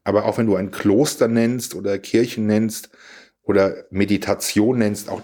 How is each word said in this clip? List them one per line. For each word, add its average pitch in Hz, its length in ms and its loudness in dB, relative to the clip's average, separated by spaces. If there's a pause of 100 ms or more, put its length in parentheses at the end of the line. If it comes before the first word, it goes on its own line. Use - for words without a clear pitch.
aber 104 220 2
auch 107 120 0
wenn 117 80 0
du 98 100 2
ein 95 140 -4
Kloster 117 580 2
nennst 117 460 0
oder 101 240 -4
Kirchen 110 480 -2
nennst 107 440 0 (520)
oder 98 480 0
Meditation 101 880 0
nennst, 104 300 -2
auch 95 160 -10